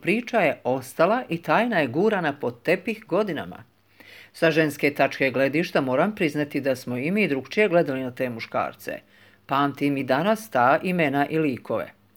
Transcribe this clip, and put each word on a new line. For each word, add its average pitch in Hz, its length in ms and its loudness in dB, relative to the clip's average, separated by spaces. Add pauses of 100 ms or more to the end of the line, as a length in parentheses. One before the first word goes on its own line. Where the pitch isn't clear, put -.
priča 220 380 0
je 151 240 2
ostala 160 640 0
i 165 140 -6
tajna 202 360 2
je 147 80 2
gurana 175 460 0
pod 123 300 -6
tepih 185 440 -2
godinama. 160 580 -4 (680)
Sa 160 180 4
ženske 147 440 2
tačke 135 360 2
gledišta 139 500 0
moram 143 340 0
priznati 147 460 -2
da 131 160 0
smo 123 200 -8
i 135 140 -4
mi 202 180 0
drukčije 143 400 0
gledali 147 340 2
na 127 80 -6
te 123 200 -4
muškarce. 113 680 -6 (460)
Pamtim 139 500 0
i 135 80 -4
danas 175 460 0
ta 135 320 4
imena 156 440 0
i 160 120 -4
likove. 123 540 -4 (240)